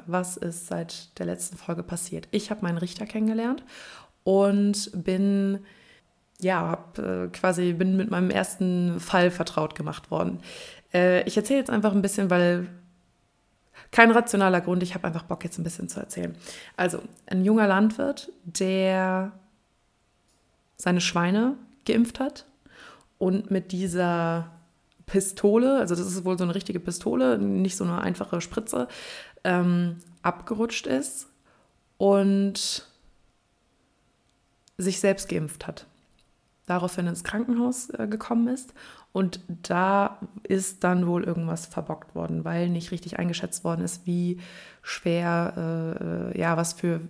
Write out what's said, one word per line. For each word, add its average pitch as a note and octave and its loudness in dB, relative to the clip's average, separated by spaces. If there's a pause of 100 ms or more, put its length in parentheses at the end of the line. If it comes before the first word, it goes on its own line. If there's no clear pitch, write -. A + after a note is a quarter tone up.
Was F3+ -4
ist E3+ -8
seit - -10
der F3+ -6
letzten F3 -6
Folge E3+ -8
passiert? E3 -8
Ich G#3 -2
habe G#3+ -8
meinen F3 -2
Richter F3+ -6
kennengelernt A3+ -2 (600)
und G3+ 4
bin, G3 0 (760)
ja, F3+ 0
hab, - -8
äh, F3+ -4
quasi F3+ 2
bin F#3 2
mit F#3+ 0
meinem F3+ 2
ersten F3+ 0
Fall F3+ 4
vertraut E3 -4
gemacht - -8
worden. F3 -2 (520)
Äh, F3+ 6
ich - -4
erzähle C4 2
jetzt C4 -4
einfach G#3+ 4
ein G3 4
bisschen, G3 2
weil F3 4 (1200)
kein A3+ 10
rationaler G3 4
Grund, F3+ 0
ich F3+ -4
hab F3+ -6
einfach E3 -4
Bock, - -8
jetzt - -10
ein E3+ -4
bisschen E3+ -8
zu - -10
erzählen. F3 -8 (420)
Also, F3+ -2 (260)
ein F#3 0
junger G#3+ 6
Landwirt, A3 2 (120)
der F#3+ 0 (1500)
seine F3+ 0
Schweine F#3+ 2 (300)
geimpft A#3 2
hat C#4 -6 (720)
und F#3+ 0
mit F#3 -2
dieser E3+ 0 (540)
Pistole, A3 4
also F3 0
das F3 -2
ist F3+ -4
wohl F#3 0
so F3+ 0
eine F3 0
richtige F#3+ -6
Pistole, A#3+ 0
nicht F#3+ 0
so G3 -2
eine F3 -2
einfache F3 -2
Spritze, - -4 (560)
ähm, F3 2 (260)
abgerutscht A3 -2
ist C4+ -2 (720)
und G3 2 (1900)
sich F#3+ -2
selbst G3 2
geimpft D#3 -4
hat. - -12 (800)
Daraufhin F3+ -2
ins E3+ -4
Krankenhaus, A#3+ -2
äh, A3 -4
gekommen A#3 0
ist B3+ -6 (400)
und F#3 0
da F#3+ 0 (240)
ist - -2
dann F3+ 4
wohl F3 0
irgendwas E3 -4
verbockt - -8
worden, E3 -4
weil E3+ -2
nicht E3+ -2
richtig F3 -8
eingeschätzt F3 -4
worden E3+ -2
ist, - -8
wie F3 0 (420)
schwer, E3+ -2
äh, - -6
ja, E3 0
was E3+ 0
für E3 -2